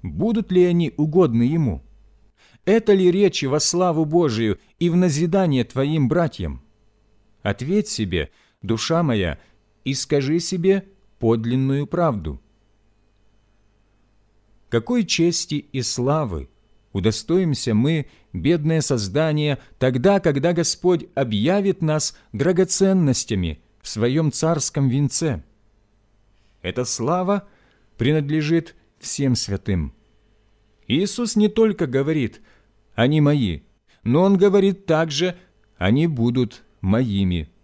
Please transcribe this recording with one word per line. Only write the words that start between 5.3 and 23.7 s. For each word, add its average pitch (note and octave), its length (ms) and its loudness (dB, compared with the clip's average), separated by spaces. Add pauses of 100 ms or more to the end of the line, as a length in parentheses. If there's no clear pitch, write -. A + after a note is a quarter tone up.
твоим C#3 440 -2
братьям? G#2+ 540 -2 (800)
Ответь D#3+ 440 -2
себе, F2+ 420 -4 (320)
душа A#2 420 -2
моя, G2 360 -2 (440)
и C3+ 100 -4
скажи C#3+ 460 -2
себе F#3+ 480 -2 (300)
подлинную B2+ 680 0
правду». G#2 540 -4 (2250)
Какой G3+ 360 -2
чести E3 500 -2
и C#3 260 -6
славы B2 680 -4 (440)
удостоимся B2+ 800 -2
мы, C#3 340 0 (240)
бедное D#3+ 500 0
создание, D3 760 -2 (220)
тогда, C3 400 2
когда D#3 340 0
Господь F3 640 0
объявит D#3 680 0
нас D#3 340 -2 (160)
драгоценностями E3+ 1300 0 (180)